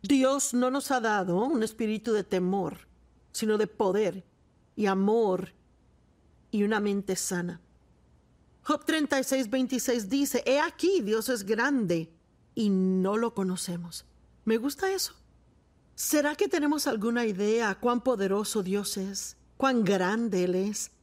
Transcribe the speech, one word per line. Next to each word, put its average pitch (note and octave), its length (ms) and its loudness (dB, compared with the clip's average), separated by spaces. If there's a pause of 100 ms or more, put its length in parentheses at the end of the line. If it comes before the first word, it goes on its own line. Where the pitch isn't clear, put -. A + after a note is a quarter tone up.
Dios C4+ 500 2
no B3 180 2
nos C#4 200 -4
ha B3+ 100 2
dado G#3+ 420 0
un C4 200 0
espíritu A3 500 -2
de G3+ 100 0
temor, F#3 640 -2 (460)
sino G#3+ 240 0
de G#3+ 100 0
poder F#3+ 580 0 (500)
y G#3 100 0
amor G3 680 2 (960)
y G3+ 140 0
una G#3+ 160 2
mente G3+ 360 0
sana. F3 440 -4 (1040)
Job D4 220 -2
treinta D#4 340 0
y B3+ 40 0
seis C4 260 -2
veintiséis B3 580 -2
dice, C#4 380 0
"He C4+ 160 2
aquí, E4+ 400 0
Dios G#3+ 280 0
es A3+ 140 -2
grande G#3 680 0 (400)
y G#3+ 160 0
no F#3 480 2
lo A#3 160 -2
conocemos". F3+ 720 -6 (400)
Me A3 120 2
gusta C#4+ 340 -2
eso. - 220 -4 (840)
¿Será D4 400 0
que G#4 120 0
tenemos D4 400 0
alguna A#3 380 0
idea G#3 540 0
cuán A#3+ 220 0
poderoso G3+ 640 0
Dios G3 340 -2
es? G3 380 -8 (220)
¿Cuán B3+ 260 2
grande F#3+ 600 0
Él F3+ 120 0
es? G3 360 -4 (120)